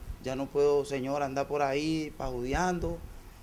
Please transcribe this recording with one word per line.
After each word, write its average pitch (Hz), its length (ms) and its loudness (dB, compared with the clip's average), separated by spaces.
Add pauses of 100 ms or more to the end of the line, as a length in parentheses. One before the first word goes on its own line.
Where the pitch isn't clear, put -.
(240)
ya 131 120 -2
no 139 100 -2
puedo, 143 400 4
Señor, 139 380 0
andar 135 240 0
por 143 140 0
ahí 151 560 0
pajudeando, 156 800 0 (460)